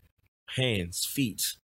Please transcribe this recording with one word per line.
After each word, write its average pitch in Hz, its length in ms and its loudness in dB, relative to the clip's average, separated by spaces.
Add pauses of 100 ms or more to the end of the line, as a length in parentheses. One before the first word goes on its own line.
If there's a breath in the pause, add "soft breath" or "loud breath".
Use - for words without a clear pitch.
(580)
hands, 101 480 2
feet, - 500 -2 (100)